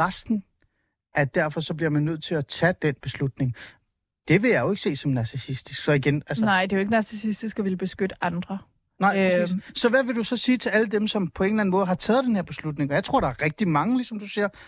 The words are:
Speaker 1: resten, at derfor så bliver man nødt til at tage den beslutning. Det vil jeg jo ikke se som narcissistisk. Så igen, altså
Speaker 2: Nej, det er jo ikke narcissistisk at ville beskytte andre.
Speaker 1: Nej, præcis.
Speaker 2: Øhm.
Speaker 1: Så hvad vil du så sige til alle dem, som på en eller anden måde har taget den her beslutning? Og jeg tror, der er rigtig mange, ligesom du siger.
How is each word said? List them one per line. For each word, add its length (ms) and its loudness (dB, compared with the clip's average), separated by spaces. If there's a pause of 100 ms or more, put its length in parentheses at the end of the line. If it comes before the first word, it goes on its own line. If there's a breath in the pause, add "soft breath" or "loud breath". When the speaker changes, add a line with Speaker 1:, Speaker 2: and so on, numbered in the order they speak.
Speaker 1:
resten, 380 -4 (720)
at 200 0
derfor 240 0
så 140 -6
bliver 160 -2
man 140 2
nødt 200 -4
til 120 -4
at 120 -2
tage 340 2
den 200 0
beslutning. 540 -4 (720 loud breath)
Det 160 6
vil 80 4
jeg 100 2
jo 80 0
ikke 120 -2
se 140 0
som 160 -2
narcissistisk. 720 -6
Så 80 2
igen, 360 2
altså 180 0
Speaker 2:
Nej, 200 4
det 80 -2
er 40 2
jo 20 2
ikke 120 0
narcissistisk 680 -2
at 60 -2
ville 120 -2
beskytte 460 -4
andre. 340 -4 (420)
Speaker 1:
Nej, 300 4
præcis. 240 2
Speaker 2:
Øhm. 80 -2 (140 loud breath)
Speaker 1:
Så 140 2
hvad 140 4
vil 120 -2
du 80 0
så 140 -2
sige 200 2
til 120 -4
alle 180 2
dem, 200 0
som 200 0
på 160 -4
en 60 2
eller 120 2
anden 100 2
måde 140 2
har 100 0
taget 300 2
den 100 2
her 80 -2
beslutning? 480 -4
Og 40 0
jeg 80 2
tror, 160 2
der 80 2
er 140 -4
rigtig 260 0
mange, 300 2
ligesom 220 -4
du 80 -10
siger. 200 0 (200 loud breath)